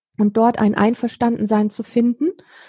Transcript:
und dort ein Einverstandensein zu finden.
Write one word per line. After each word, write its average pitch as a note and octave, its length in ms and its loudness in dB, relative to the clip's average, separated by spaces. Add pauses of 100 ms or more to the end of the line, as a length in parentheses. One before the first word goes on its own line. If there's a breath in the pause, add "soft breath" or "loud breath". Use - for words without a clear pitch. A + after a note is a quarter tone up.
(180)
und G#3 200 0
dort A#3 200 2
ein G#3 160 2
Einverstandensein A3 920 -2
zu A3 140 -10
finden. A#3+ 480 -2 (380 loud breath)